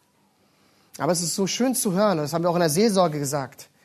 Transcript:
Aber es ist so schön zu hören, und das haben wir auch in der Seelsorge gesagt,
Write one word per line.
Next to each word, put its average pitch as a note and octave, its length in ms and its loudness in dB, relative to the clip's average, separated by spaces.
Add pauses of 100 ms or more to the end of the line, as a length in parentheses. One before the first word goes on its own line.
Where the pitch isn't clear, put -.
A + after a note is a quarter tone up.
(1000)
Aber - 120 0
es F3 120 0
ist E3 120 -6
so G3 120 -2
schön A#3+ 280 0
zu G3+ 180 -2
hören, G3 260 2
und D3+ 60 -2
das D3 100 -6
haben E3 100 -2
wir F3+ 60 2
auch E3+ 60 0
in F3 40 2
der E3 80 4
Seelsorge F3+ 500 2
gesagt, C#3 520 -6 (140)